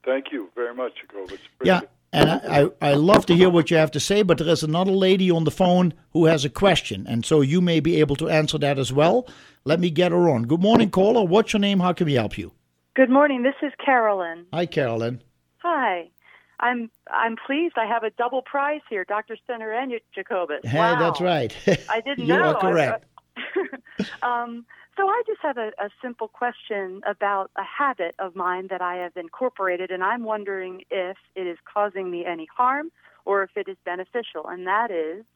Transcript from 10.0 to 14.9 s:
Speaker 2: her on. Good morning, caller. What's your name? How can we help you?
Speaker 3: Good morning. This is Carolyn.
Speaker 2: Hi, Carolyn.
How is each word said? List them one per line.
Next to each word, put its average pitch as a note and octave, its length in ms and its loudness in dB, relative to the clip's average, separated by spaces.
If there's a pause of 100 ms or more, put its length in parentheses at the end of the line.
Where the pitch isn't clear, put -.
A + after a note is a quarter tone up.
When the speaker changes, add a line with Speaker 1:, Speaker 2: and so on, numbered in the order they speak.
Speaker 2:
her F3 180 4
on. A#2+ 140 2
Good D3+ 180 0
morning, A3 300 4
caller. G#3+ 320 4
What's F#3+ 300 2
your A3 60 0
name? G3+ 200 2
How F3 140 2
can F3 140 -2
we C#3+ 60 0
help A2+ 240 0
you? E2+ 140 -10 (440)
Speaker 3:
Good C4 140 6
morning. C4+ 340 4
This C#4 200 0
is C#4 80 -4 (120)
Carolyn. G3 680 0
Speaker 2:
Hi, E3+ 120 -2
Carolyn. A#2+ 560 -4 (380)